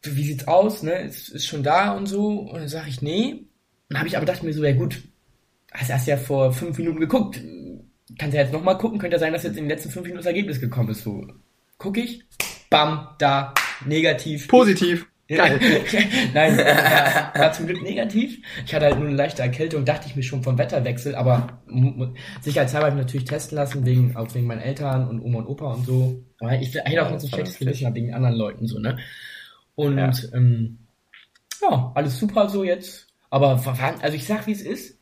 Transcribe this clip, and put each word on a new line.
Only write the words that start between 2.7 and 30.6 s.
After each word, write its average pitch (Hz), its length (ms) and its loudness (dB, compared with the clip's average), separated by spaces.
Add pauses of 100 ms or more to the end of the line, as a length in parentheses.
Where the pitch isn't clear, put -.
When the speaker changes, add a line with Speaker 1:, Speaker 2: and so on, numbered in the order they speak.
Speaker 1:
ich, 135 160 -8
"Nee." 202 300 0
Und - 160 -16 (400)
dann 135 100 -4
hab 156 80 -2
ich 170 100 -4
aber 156 100 -2
gedacht - 180 -2
mir 160 80 -4
so, 151 100 -2
"Ja 143 100 4
gut, - 300 0 (720)
hast, 127 200 -6
hast 127 140 0
ja 143 100 2
vor 131 360 2
fünf 170 260 -4
Minuten 165 220 -2
geguckt. - 400 0 (760)
Kannst 147 180 -2
ja 143 60 4
jetzt 131 100 2
nochmal 185 260 2
gucken, 226 220 -2
könnte 175 160 0
ja - 20 4
sein, 160 140 2
dass 165 100 -4
jetzt 160 140 -6
in 156 80 -8
den 143 60 -4
letzten 151 200 -6
fünf 180 140 -10
Minuten 180 140 -10
das 175 80 -6
Ergebnis 175 340 -2
gekommen 117 300 -2
ist." 104 120 -6
So, 101 240 -8 (520)
guck 196 180 -4
ich, 240 260 -6 (480)
bam, 151 380 2 (100)
da, 139 340 2 (320)
negativ. 151 640 0
Speaker 2:
Positiv. 196 600 6 (200)
Speaker 1:
Ja. 160 100 0 (100)
Speaker 2:
Geil. 135 120 2
Speaker 1:
<laughs> 214 760 2
Nein, 151 220 6
war, 147 800 4
war 147 180 4
zum 165 140 -6
Glück 180 160 -4
negativ. 214 560 -2 (260)
Ich - 80 -8
hatte 151 140 2
halt 139 140 4
nur 147 80 -2
eine 139 80 0
leichte 139 260 0
Erkältung, 147 420 -2
dachte 151 220 -2
ich - 80 -14
mir 139 80 -2
schon 127 220 -4
vom 127 120 2
Wetterwechsel, 131 600 -2
aber 120 500 2
mu-, 127 240 4
mu-, 127 240 -6 (280)
sicherheitshalber 147 440 2
hab 139 80 2
ich 139 60 0
natürlich 127 260 -2
testen 151 300 -6
lassen, 135 280 -2
wegen, 123 320 4
auch 113 200 -6
wegen 123 100 0
meinen 117 140 -4
Eltern 131 480 -2
und 113 120 -4
Oma 117 200 -2
und 113 80 -8
Opa 139 260 -6
und 127 100 -4
so. 127 380 0 (160)
Aber 117 160 2
ich 127 140 0
hätte - 180 -4
auch 139 60 0
Speaker 3:
Ja, 165 180 2
Speaker 1:
nicht 151 120 -4
so 147 40 -8
ein 127 60 -6
schlechtes - 240 -4
Speaker 3:
vernünftig. 127 240 -2
Speaker 1:
Gewissen 117 160 0
wegen 117 180 -4
anderen 120 220 2
Leuten 110 320 -2
so, 104 100 -6
ne? 120 200 -2 (760)
Und, 143 240 0
Speaker 3:
Ja. 135 140 2 (200)
Speaker 1:
ähm, 120 460 2 (840)